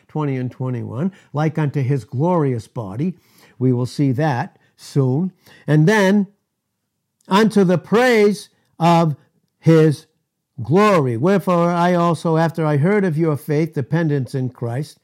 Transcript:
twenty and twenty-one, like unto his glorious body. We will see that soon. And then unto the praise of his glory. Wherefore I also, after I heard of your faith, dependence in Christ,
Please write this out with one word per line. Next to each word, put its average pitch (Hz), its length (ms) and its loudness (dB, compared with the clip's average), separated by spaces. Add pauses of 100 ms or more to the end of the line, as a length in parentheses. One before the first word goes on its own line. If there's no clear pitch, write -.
twenty 147 300 -4
and 127 160 -6
twenty-one, 123 580 -8 (220)
like 156 260 -2
unto 147 240 -2
his 127 220 -2
glorious 139 640 -2
body. 120 460 -8 (440)
We 127 140 2
will 123 140 -2
see 139 260 -2
that 147 440 -4 (200)
soon. 143 560 -2 (340)
And 156 220 4
then 202 400 2 (1000)
unto 202 380 2
the 175 140 2
praise 214 720 0 (280)
of 165 380 2 (420)
his 160 480 4 (560)
glory. 151 540 2
Wherefore 175 540 0
I 175 240 0
also, 170 420 0
after 160 280 -2
I 151 120 0
heard 190 280 0
of 165 120 -2
your 160 200 0
faith, 156 360 -4
dependence 147 600 -4
in 127 160 -6
Christ, 123 540 -10